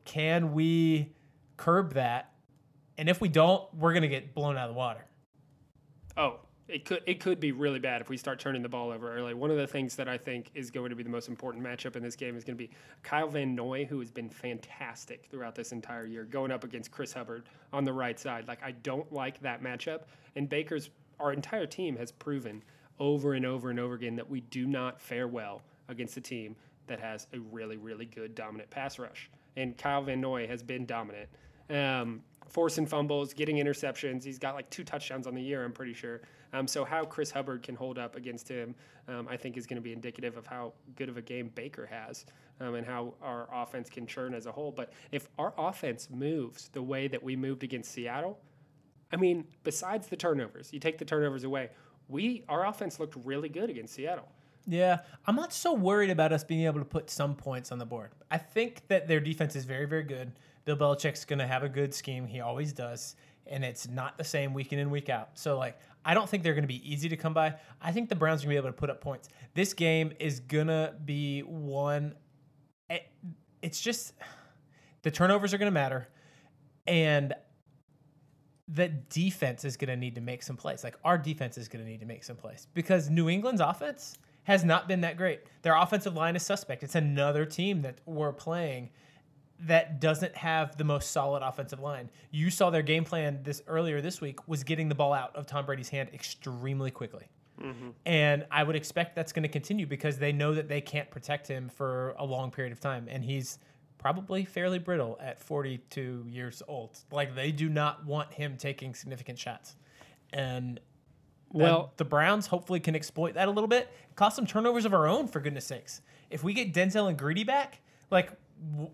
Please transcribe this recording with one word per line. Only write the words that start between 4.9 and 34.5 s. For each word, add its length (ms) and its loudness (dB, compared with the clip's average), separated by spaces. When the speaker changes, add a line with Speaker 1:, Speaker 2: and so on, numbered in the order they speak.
Speaker 2:
Oh, 220 2
it 180 -8
could, 200 -2
it 140 0
could 200 0
be 120 2
really 280 0
bad 220 -2
if 80 -10
we 80 -4
start 220 -4
turning 220 -2
the 80 -6
ball 220 -4
over 240 -8
early. 180 -4
One 160 0
of 80 4
the 80 2
things 300 -4
that 120 -4
I 100 -2
think 360 -8
is 160 -10
going 200 -6
to 60 -8
be 60 -10
the 80 -8
most 180 -6
important 360 -10
matchup 320 -8
in 80 -8
this 120 -8
game 200 -8
is 80 -10
gonna 120 -8
be 140 -12
Kyle 240 2
Van 280 0
Noy, 300 -2
who 140 -6
has 120 -10
been 180 -10
fantastic 1040 -12
throughout 240 -10
this 160 -10
entire 340 -10
year, 200 -10
going 260 -2
up 120 -4
against 280 -12
Chris 220 -8
Hubbard 300 -10
on 140 0
the 80 0
right 260 -2
side. 280 -6
Like, 160 -10
I 80 -8
don't 420 -6
like 280 -6
that 220 -6
matchup. 380 -6
And 140 -2
Baker's, 400 -2
our 140 2
entire 320 -4
team 320 -4
has 140 -8
proven 520 -8
over 340 2
and 120 0
over 240 -2
and 100 -2
over 140 -2
again 220 -6
that 140 -8
we 120 -4
do 260 -4
not 320 -2
fare 280 -4
well 340 -8
against 300 -8
a 40 -8
team 340 -10
that 140 -8
has 340 -10
a 60 -10
really, 380 -10
really 280 -12
good 300 -12
dominant 340 -10
pass 300 -8
rush. 300 -14
And 200 -4
Kyle 240 2
Van 180 -2
Noy 280 -2
has 140 -6
been 240 -6
dominant. 440 -8
Um, 520 0
forcing 380 2
fumbles, 480 0
getting 240 0
interceptions. 640 0
He's 160 -12
got, 160 -4